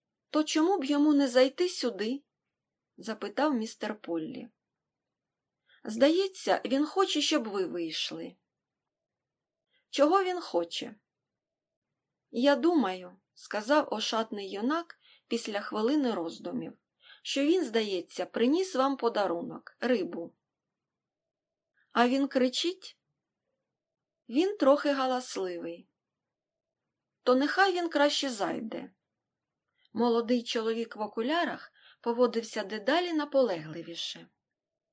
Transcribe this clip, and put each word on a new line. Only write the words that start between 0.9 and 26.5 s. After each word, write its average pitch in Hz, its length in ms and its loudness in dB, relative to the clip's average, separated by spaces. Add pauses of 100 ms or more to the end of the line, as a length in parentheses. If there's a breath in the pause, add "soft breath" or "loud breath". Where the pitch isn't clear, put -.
не 277 140 4
зайти 262 420 4
сюди?" 226 540 -4 (760)
запитав 220 560 -2
містер 220 480 -4
Поллі. 160 480 -8 (1400 soft breath)
Здається, 302 760 2
він 269 200 0
хоче, 370 360 0
щоб 285 260 0
ви 196 180 -2
вийшли. 165 680 -8 (1500)
Чого 339 340 4
він 359 180 -2
хоче? - 540 -4 (1400)
Я 277 240 4
думаю, 196 600 0 (160)
сказав 233 580 0
ошатний 214 580 -4
юнак 262 500 -4 (280 soft breath)
після 220 340 -4
хвилини 240 500 0
роздумів, 165 600 -6 (480 loud breath)
що 277 240 0
він, 339 200 4
здається, 208 600 -2
приніс 285 500 2
вам 269 220 2
подарунок, 180 840 -2
рибу. 180 540 -2 (1600)
А 240 160 4
він 269 200 2
кричить? 269 720 -2 (1300)
Він 370 280 0
трохи 285 340 4
галасливий. 190 960 -4 (1300)